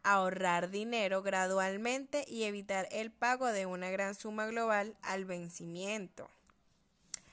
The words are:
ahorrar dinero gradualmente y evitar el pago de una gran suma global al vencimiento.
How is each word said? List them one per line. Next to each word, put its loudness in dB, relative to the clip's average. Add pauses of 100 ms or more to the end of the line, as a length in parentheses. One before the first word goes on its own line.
ahorrar 4
dinero 0
gradualmente 0
y -4
evitar -2
el -4
pago 2
de 0
una -4
gran 0
suma -4
global 0
al -2
vencimiento. -6 (1040)